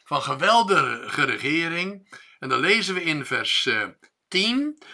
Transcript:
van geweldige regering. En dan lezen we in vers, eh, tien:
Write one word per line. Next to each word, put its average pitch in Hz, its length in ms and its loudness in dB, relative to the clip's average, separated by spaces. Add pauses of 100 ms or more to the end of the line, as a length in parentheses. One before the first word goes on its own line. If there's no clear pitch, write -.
van 143 180 -2
geweldige 147 1040 2
regering. 165 920 -4 (220)
En 135 100 -8
dan 127 100 0
lezen 190 340 2
we 180 100 -4
in 151 220 -2
vers, - 400 -2
eh, 107 220 0 (400)
tien: 254 560 -2 (100)